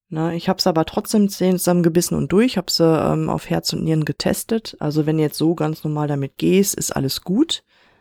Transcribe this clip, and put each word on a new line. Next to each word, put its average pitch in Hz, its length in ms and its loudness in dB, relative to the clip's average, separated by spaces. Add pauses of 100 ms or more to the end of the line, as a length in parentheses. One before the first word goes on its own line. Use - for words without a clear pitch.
Ne, 165 280 -2
ich 175 100 -8
hab's - 200 0
aber 160 180 2
trotzdem 214 420 0
Zehen 185 300 0
zusammengebissen 175 580 2
und 143 160 -2
durch, 220 260 2
hab - 140 -4
sie, - 140 2
ähm, 156 440 2
auf 160 200 -4
Herz 165 240 -2
und - 100 -4
Nieren 156 220 0
getestet. - 760 -4
Also 151 260 0
wenn 156 120 0
du 156 60 2
jetzt 147 140 -2
so 160 160 2
ganz 156 300 -4
normal 151 240 -2
damit 139 300 -4
gehst, 185 380 2
ist - 200 -6
alles 135 280 -4
gut. 247 420 -2 (360)